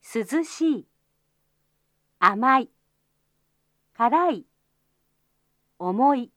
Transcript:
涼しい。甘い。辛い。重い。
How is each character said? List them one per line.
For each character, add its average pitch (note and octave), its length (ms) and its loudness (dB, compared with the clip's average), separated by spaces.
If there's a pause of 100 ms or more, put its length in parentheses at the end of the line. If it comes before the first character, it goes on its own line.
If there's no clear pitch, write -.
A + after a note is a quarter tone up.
(140)
涼 A#3 300 -4
し D#4 360 -2
い。 - 80 -16 (1300)
甘 A3+ 400 2
い。 - 100 -6 (1200)
辛 D4+ 380 2
い。 G3 140 -8 (1300)
重 A3+ 360 2
い。 A#3+ 200 -8